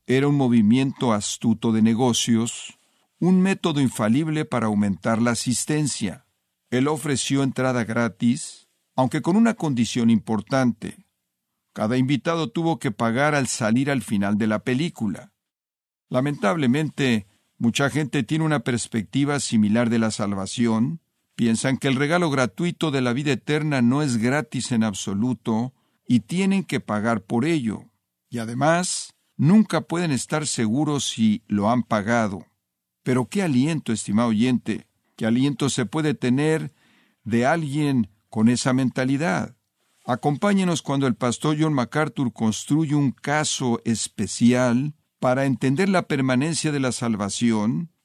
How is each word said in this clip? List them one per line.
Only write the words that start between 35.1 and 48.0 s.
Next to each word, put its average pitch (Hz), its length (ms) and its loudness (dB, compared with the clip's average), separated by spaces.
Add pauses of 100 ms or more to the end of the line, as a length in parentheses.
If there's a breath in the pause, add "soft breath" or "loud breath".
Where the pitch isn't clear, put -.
qué 113 80 -4
aliento 131 420 0
se 123 180 -2
puede 151 280 -2
tener 147 580 0 (540 soft breath)
de 117 200 0
alguien 143 640 0 (200)
con 110 180 2
esa 123 240 2
mentalidad. 131 840 -2 (480)
Acompáñenos 160 760 0
cuando 139 260 -2
el 120 80 0
pastor 151 440 -2
John 156 140 2
MacArthur 139 580 -2
construye 143 640 0
un 143 160 2
caso 135 720 -2
especial 120 1120 0 (260)
para 131 240 0
entender 139 460 0
la 180 180 0
permanencia 139 640 0
de 147 80 -2
la 127 140 -2
salvación, 113 960 -2 (140)